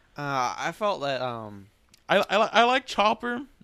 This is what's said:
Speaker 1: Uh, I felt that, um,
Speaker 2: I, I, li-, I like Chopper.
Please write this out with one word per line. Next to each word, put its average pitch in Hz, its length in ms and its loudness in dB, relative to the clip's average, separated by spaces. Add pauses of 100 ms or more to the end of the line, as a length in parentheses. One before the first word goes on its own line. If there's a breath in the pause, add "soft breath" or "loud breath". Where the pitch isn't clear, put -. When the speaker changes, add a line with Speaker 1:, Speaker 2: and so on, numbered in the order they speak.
(160 soft breath)
Speaker 1:
Uh, 135 420 -2
I 151 140 -6
felt 202 280 -4
that, 135 220 -4
um, 107 460 -10 (400)
Speaker 2:
I, 175 100 4 (100)
I, 185 80 2
li-, 214 160 4
I 226 120 8
like 254 200 2
Chopper. 240 640 -2 (180)